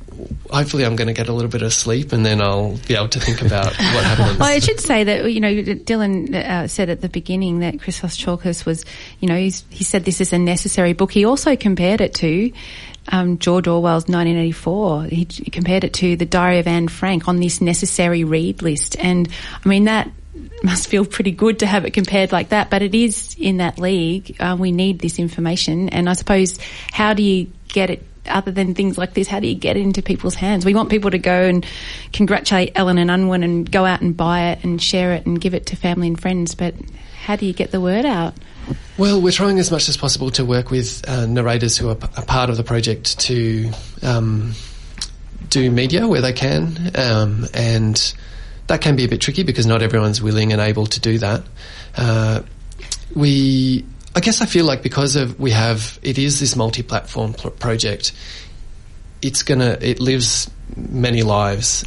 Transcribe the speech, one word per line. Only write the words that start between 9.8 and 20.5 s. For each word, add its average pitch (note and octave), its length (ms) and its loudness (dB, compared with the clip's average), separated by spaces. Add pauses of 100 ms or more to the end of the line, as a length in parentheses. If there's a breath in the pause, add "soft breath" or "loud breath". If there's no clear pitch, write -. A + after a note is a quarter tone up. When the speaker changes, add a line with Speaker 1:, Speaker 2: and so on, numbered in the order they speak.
Speaker 2:
said F#3 200 0
this F#3+ 160 0
is F3+ 140 0
a F3 40 4
necessary F3 540 2
book. F#3+ 200 0
He G3+ 120 4
also C4+ 320 2
compared F#3+ 460 2
it - 120 0
to, F3+ 380 0 (560 loud breath)
um, F3+ 300 2
George F3+ 280 2
Orwell's E3+ 420 2
nineteen E3+ 280 2
eighty-four. E3 680 0
He, E3+ 260 0
he - 200 -10
compared F3+ 340 0
it F3 100 -4
to F3 220 2
The E3+ 100 0
Diary F3+ 320 4
of E3+ 80 2
Anne E3+ 220 2
Frank F3+ 400 -2
on F3 80 2
this F3 240 0
necessary F3 640 2
read D#3+ 380 0
list. D#3 360 -2
And, F3+ 300 2 (360 loud breath)
I F#3+ 40 2
mean, G3 160 6
that A3 260 2 (520)